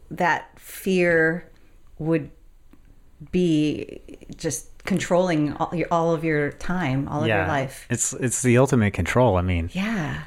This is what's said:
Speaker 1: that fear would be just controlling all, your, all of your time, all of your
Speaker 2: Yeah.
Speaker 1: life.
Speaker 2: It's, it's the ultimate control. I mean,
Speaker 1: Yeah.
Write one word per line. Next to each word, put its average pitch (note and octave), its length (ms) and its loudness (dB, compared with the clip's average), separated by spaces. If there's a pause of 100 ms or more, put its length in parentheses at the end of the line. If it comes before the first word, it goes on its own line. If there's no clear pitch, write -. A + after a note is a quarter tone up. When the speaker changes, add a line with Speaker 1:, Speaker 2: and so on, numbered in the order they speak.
(100)
Speaker 1:
that D#3+ 480 -2
fear F3 920 0 (500)
would D#3 320 -2 (1000)
be D#3 720 0 (360)
just - 320 -6 (160)
controlling E3+ 680 0
all, - 200 -4
your, D#3+ 160 -2
all E3+ 220 2
of D#3+ 120 -2
your D3 280 0
time, C#3+ 560 -2
all D3 140 -4
of A2+ 60 0
your G#2+ 100 4
Speaker 2:
Yeah. F#2 100 0
Speaker 1:
life. C3+ 400 -4
Speaker 2:
It's, - 260 -2
it's - 280 -2
the B2 160 6
ultimate B2 340 4
control. G2+ 440 2
I F2 60 2
mean, F2 300 0
Speaker 1:
Yeah. F3 540 -4